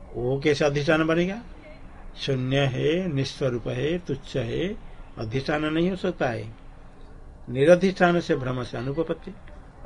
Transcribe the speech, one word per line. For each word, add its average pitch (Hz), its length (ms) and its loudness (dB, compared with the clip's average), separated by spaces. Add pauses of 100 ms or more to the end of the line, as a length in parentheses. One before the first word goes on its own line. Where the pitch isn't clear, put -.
(140)
वो 123 260 0
कैसे 151 240 4
अधिष्ठान 151 420 4
बनेगा? 175 340 2 (800)
शून्य 131 400 2
है, 139 480 2
निस्वरूप 131 600 -2
है, 135 300 0
तुच्छ - 380 -6
है, 135 400 -2 (420)
अधिष्ठान 131 460 -2
नहीं 160 260 2
हो 196 60 -2
सकता 175 320 0
है। 110 260 -6 (960)
निरधिष्ठान 175 720 6
से 165 160 2
भ्रम 127 260 -2
से 117 160 -8
अनुपपत्ति। 160 560 -4 (520)